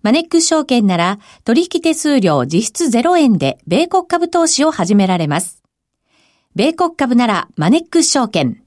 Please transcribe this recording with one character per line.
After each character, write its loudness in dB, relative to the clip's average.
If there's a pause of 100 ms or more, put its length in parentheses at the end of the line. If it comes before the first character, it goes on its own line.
マ 2
ネ 2
ッ -10
ク 2
ス -2
証 0
券 0
な 2
ら、 -2 (260)
取 0
引 -4
手 0
数 0
料 0
実 0
質 -4
ゼ 0
ロ 2
円 4
で、 -2
米 0
国 -2
株 -2
投 0
資 0
を 2
始 -2
め 4
ら 0
れ -2
ま -2
す。 -14 (920)
米 0
国 -4
株 0
な 2
ら、 -2
マ -2
ネ 4
ッ -2
ク 0
ス 0
証 0
券。 -4